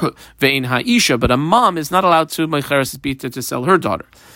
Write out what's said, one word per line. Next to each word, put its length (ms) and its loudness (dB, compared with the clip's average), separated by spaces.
Ve'in 260 0
ha'isha, 540 0
but 100 2
a 80 2
mom 400 2
is 140 -6
not 120 2
allowed 260 4
to 180 -4
mochras 500 -2
bito, 340 -8
to 120 -8
sell 220 -6
her 120 4
daughter. 280 -4